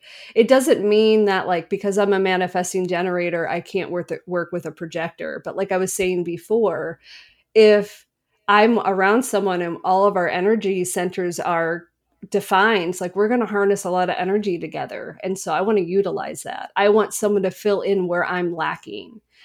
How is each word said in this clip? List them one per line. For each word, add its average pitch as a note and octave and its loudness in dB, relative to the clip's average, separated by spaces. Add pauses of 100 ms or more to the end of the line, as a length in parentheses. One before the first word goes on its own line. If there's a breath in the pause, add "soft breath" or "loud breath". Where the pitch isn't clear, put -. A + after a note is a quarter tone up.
(340 loud breath)
it A3 4
doesn't C4 4
mean G#3+ 4
that, F#3+ 0
like, E3+ -2
because G3+ -2
I'm G3+ 2
a F#3+ 2
manifesting F#3 0
generator, F3 -2
I E3+ -4
can't F3 -6
work, F3 -6 (140)
work F3 -6
with F3 -6
a D#3 -8
projector. E3 -10
But E3+ -10
like G3 -4
I F#3 0
was F#3 -2
saying F#3 -2
before, E3+ -2 (540 loud breath)
if G#3 4 (400)
I'm G#3+ 6
around G3 2
someone F#3+ -2
and E3+ -4
all F#3+ 4
of F#3+ 2
our F3 2
energy G3 0
centers F3+ -4
are E3+ -2 (460)
defined, G3 0
like, F3+ -6
we're G#3 2
gonna A#3+ 0
harness G3+ 0
a F3+ -4
lot F3+ 0
of - -2
energy F#3+ -2
together. D3+ -10
And F#3+ -4
so E3 -6
I E3 0
wanna G#3 2
utilize E3+ -4
that. - -12
I G3+ 4
want G#3 2
someone G3+ 0
to F#3 0
fill G3+ -2
in F#3 0
where F3 -2
I'm F3 -4
lacking. E3 -10 (240 loud breath)